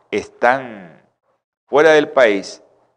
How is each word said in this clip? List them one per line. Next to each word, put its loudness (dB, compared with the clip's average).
están -6
fuera 2
del 2
país, 0